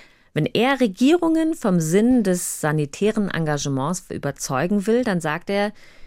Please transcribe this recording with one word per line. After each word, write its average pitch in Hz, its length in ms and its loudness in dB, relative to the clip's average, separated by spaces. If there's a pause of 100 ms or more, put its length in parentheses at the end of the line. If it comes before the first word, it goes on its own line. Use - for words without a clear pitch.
(340)
Wenn 151 120 0
er 254 360 0
Regierungen 320 720 2
vom 185 260 0
Sinn 208 440 4
des 180 360 -2
sanitären 160 680 0
Engagements 147 840 -4
überzeugen 160 760 -2
will, 240 180 2
dann 185 160 0
sagt 160 280 -4
er, 202 220 0 (360)